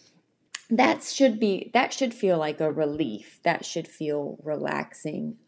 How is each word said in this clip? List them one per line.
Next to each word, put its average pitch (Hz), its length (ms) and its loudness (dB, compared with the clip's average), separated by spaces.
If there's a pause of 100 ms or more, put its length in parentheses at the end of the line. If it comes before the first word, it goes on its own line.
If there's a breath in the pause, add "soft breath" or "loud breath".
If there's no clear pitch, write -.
(680 soft breath)
that 233 340 4
should 254 360 4
be, 202 340 0
that 247 200 2
should 247 200 -2
feel 185 240 2
like 151 240 -2
a 156 100 2
relief. 147 720 -2
That - 220 0
should 160 220 -8
feel 147 540 -6
relaxing. 147 960 -6 (120)